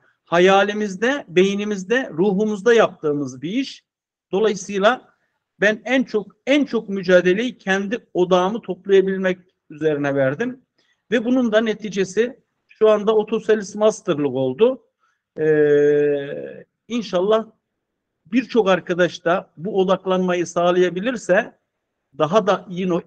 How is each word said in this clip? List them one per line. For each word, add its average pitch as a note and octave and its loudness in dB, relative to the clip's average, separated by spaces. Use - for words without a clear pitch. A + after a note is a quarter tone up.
hayalimizde, G3+ 2
beynimizde, G3+ -2
ruhumuzda G#3 0
yaptığımız D3 0
bir D3+ -6
iş. C4 -6
Dolayısıyla G#3 0
ben G#3+ 2
en B3+ 0
çok, G#3 -6
en C#4 2
çok A3+ -6
mücadeleyi F#3 2
kendi G3 -4
odağımı F3+ 0
toplayabilmek F#3+ 0
üzerine C#3+ -2
verdim. D3+ -2
Ve A3+ 0
bunun B3 2
da A3 4
neticesi G#3+ -4
şu G#3+ 2
anda G#3 2
Autosales G#3+ 0
Master'lık E3 -2
oldu. C#3+ 0
Ee, D3 0
inşallah G#3+ -2
birçok A3 0
arkadaş F3 0
da F#3 -2
bu F#3+ -6
odaklanmayı F#3 -2
sağlayabilirse F#3 0
daha E3+ 0
da F#3 0
iyi F3+ -4
no-, F3 0